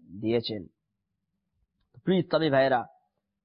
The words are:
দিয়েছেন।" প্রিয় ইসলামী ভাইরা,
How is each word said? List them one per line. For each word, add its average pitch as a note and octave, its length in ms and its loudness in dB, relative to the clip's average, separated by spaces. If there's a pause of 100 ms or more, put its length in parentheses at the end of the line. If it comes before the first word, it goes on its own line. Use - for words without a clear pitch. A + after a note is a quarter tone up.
(200)
দিয়েছেন।" A2+ 460 -2 (1400)
প্রিয় F#3+ 160 2
ইসলামী D#3 300 0
ভাইরা, C3 360 2 (580)